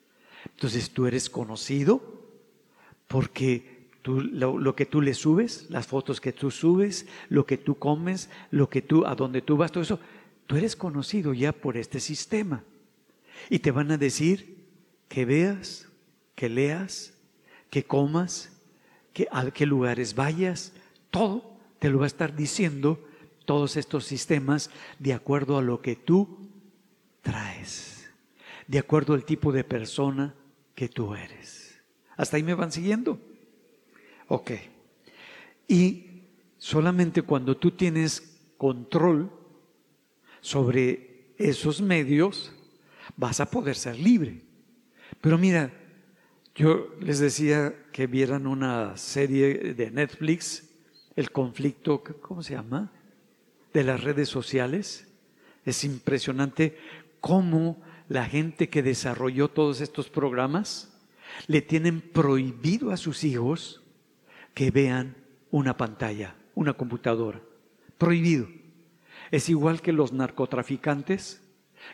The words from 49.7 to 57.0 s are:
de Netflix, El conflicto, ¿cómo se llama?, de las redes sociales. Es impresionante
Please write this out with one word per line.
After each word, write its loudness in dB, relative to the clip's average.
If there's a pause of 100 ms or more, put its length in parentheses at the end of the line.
de -4
Netflix, -4 (500)
El -2
conflicto, -2 (180)
¿cómo -12
se -12
llama?, -8 (800)
de 4
las 0
redes 0
sociales. -4 (580)
Es -2
impresionante -2 (420)